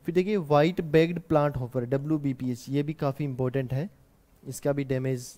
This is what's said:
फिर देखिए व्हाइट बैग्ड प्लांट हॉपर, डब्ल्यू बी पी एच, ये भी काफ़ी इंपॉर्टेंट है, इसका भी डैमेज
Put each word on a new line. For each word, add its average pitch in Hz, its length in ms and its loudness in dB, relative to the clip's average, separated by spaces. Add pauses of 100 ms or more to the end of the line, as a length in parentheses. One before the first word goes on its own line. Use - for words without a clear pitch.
फिर 170 80 -6
देखिए 185 220 2
व्हाइट 156 460 4
बैग्ड 165 380 4
प्लांट 147 360 2
हॉपर, 123 300 -4
डब्ल्यू 143 320 0
बी 139 160 -2
पी 127 180 -4
एच, 117 160 -8
ये 139 140 0
भी 151 120 -4
काफ़ी 147 300 -4
इंपॉर्टेंट 127 480 -2
है, 147 160 -2 (540)
इसका 139 300 -4
भी 143 120 0
डैमेज 131 540 -2